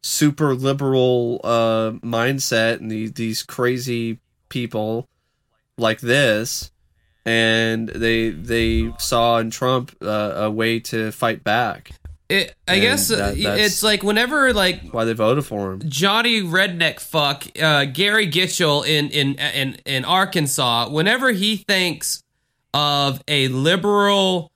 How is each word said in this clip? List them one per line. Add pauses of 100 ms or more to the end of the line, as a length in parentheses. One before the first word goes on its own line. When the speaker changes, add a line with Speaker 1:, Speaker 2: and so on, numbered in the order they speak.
Speaker 1:
super
liberal,
uh, (120)
mindset
and
the,
these
crazy (300)
people (720)
like
this, (540)
and
they,
they
saw
in
Trump,
uh,
a
way
to
fight
back. (380)
Speaker 2:
It, (140)
I
Speaker 1:
And
Speaker 2:
guess,
uh,
Speaker 1:
that,
Speaker 2:
y-,
Speaker 1:
that's
Speaker 2:
it's
like
whenever,
like,
Speaker 1:
why
they
voted
for
him.
Speaker 2:
Johnny
Redneck
fuck, (160)
uh,
Gary
Gitchell
in,
in,
in,
in
Arkansas,
whenever
he
thinks (500)
of
a
liberal